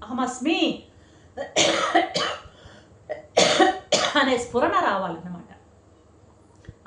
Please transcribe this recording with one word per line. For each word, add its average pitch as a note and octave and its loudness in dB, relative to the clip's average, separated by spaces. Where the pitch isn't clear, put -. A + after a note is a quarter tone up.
అహమస్మి" B3+ -2
అనే C4 2
స్ఫురణ C4+ -2
రావాలన్నమాట. F#3 -2